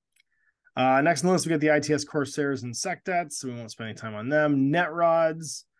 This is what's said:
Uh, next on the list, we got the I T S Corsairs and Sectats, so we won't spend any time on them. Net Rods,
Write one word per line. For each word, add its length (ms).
Uh, 240
next 240
on 40
the 40
list, 140
we 40
got 100
the 120
I 80
T 140
S 100
Corsairs 580
and 120
Sectats, 580
so 160
we 60
won't 160
spend 200
any 80
time 160
on 140
them. 420
Net 220
Rods, 720